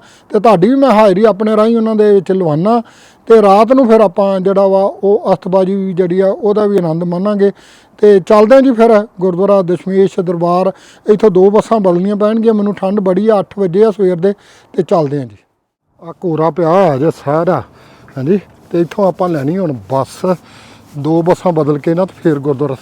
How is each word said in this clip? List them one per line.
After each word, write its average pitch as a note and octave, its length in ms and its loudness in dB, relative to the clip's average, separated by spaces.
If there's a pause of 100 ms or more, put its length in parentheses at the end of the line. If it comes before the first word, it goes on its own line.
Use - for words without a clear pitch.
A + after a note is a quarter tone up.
(280)
ਤੇ G#3+ 120 -2
ਤੁਹਾਡੀ G3 280 4
ਵੀ C4 60 2
ਮੈਂ C#4 160 2
ਹਾਜ਼ਰੀ G#3 340 2
ਆਪਣੇ G#3+ 320 0
ਰਾਹੀਂ A3+ 200 2
ਉਹਨਾਂ A3 200 -2
ਦੇ G#3 160 2
ਵਿੱਚ G3 200 0
ਲਵਾਨਾ F#3+ 500 -2 (440)
ਤੇ A3+ 160 6
ਰਾਤ G#3 300 4
ਨੂੰ C4 140 4
ਫਿਰ A3 140 4
ਆਪਾਂ G3 400 0
ਜਿਹੜਾ G3 260 0
ਵਾ F#3+ 160 2
ਉਹ G3+ 500 -2
ਅਸਤਬਾਜ਼ੀ F#3+ 600 -2
ਜਿਹੜੀ F3+ 280 -2
ਆ F#3+ 60 2
ਉਹਦਾ G#3 400 -2
ਵੀ G3+ 120 0
ਆਨੰਦ E3 260 -4
ਮਾਣਾਂਗੇ। G3 480 -2 (460)
ਤੇ G#3 220 4
ਚੱਲਦੇ G#3+ 360 4
ਆ C4+ 40 6
ਜੀ C4+ 120 2
ਫਿਰ A3 340 2 (140)
ਗੁਰਦੁਆਰਾ F#3+ 420 0
ਦਸ਼ਮੇਸ਼ F#3 580 -2
ਦਰਬਾਰ। F3 520 -2 (400)
ਇੱਥੋਂ G#3+ 180 2
ਦੋ F#3 200 4
ਬੱਸਾਂ G#3+ 300 0
ਬਦਲਣੀਆਂ F#3+ 360 0
ਪੈਣਗੀਆਂ। A3 380 0
ਮੈਨੂੰ G#3 200 -2
ਠੰਡ G3 260 -4
ਬੜੀ F#3+ 280 -2
ਆ, G#3+ 120 2
ਅੱਠ - 180 -10
ਵਜੇ G3 260 0
ਆ A3+ 60 2
ਸਵੇਰ F#3 260 -2
ਦੇ, F#3+ 160 -2 (400)
ਤੇ G3 100 -4
ਚੱਲਦੇ D3 360 -2
ਆ C3+ 60 -8
ਜੀ। G#2 120 -18 (640)
ਆ E3 100 -18
ਕੋਰਾ D#3+ 380 -2
ਪਿਆ D#3+ 180 -2
ਹੋਇਆ E3+ 280 2
ਜੇ D3+ 140 -2 (140)
ਸਾਰਾ, D#3+ 380 -2 (560)
ਹਾਂਜੀ, E3+ 220 -2 (300)
ਤੇ E3+ 100 -2
ਇੱਥੋਂ F#3 280 -2
ਆਪਾਂ F3+ 200 -4
ਲੈਣੀ D#3 300 -4
ਹੁਣ E3+ 140 -4
ਬੱਸ। C3 640 -6 (600)
ਦੋ D#3+ 240 -2
ਬੱਸਾਂ F3 300 -2
ਬਦਲ D3+ 260 -2
ਕੇ E3 160 -4
ਨਾ F3+ 100 -2
ਤੇ F3 180 -12
ਫਿਰ D3+ 160 0
ਗੁਰਦੁਆਰਾ C3+ 440 -6